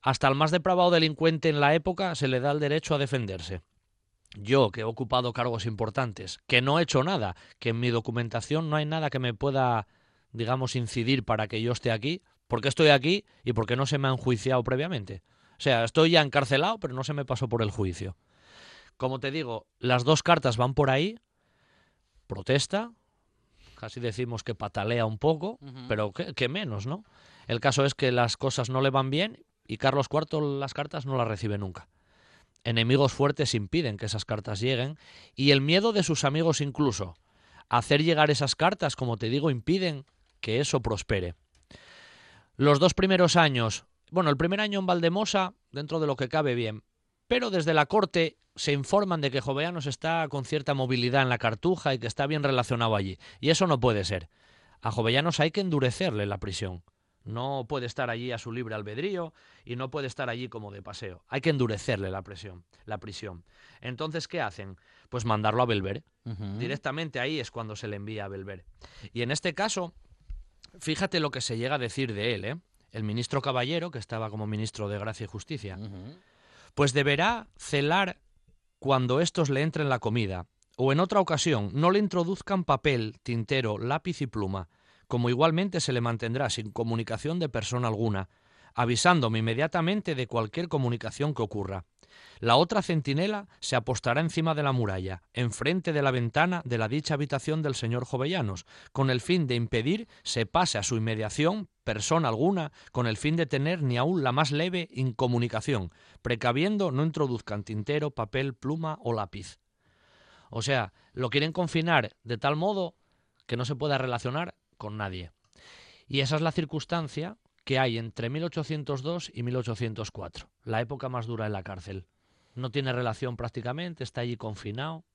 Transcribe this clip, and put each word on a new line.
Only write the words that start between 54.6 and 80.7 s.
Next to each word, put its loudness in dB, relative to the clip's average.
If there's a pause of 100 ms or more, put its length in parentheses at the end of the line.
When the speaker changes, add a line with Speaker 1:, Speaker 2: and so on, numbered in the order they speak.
Speaker 1:
A 0
Jovellanos 2
hay 4
que -2
endurecerle 0
la -2
prisión. -6 (420)
No -6
puede -4
estar -4
allí -4
a -4
su -10
libre -6
albedrío -6 (320)
y -8
no -6
puede -6
estar -6
allí -6
como -12
de -16
paseo. -12
Hay -4
que 2
endurecerle 0
la -6
presión, -16 (200)
la -8
prisión. -12 (380)
Entonces, -8
¿qué -6
hacen? -8 (320)
Pues -4
mandarlo 2
a 6
Belver. -2 (200)
Speaker 2:
Ujú. -8
Speaker 1:
Directamente -6
ahí -2
es -6
cuando -10
se -10
le -6
envía -8
a -10
Belver. -10 (480)
Y -4
en -2
este -2
caso, -4 (840)
fíjate -2
lo 0
que -6
se -4
llega -2
a -2
decir -2
de 0
él, -8
¿eh? -6 (340)
El -6
ministro -2
Caballero, -2
que -10
estaba -6
como -6
ministro -4
de -4
Gracia -8
y -10
Justicia, -10
Speaker 2:
Ujú. -14 (560)
Speaker 1:
"pues 2
deberá 2 (100)
celar 0 (580)
cuando 2
estos 2
le 2
entren 0
la 2
comida, -2 (320)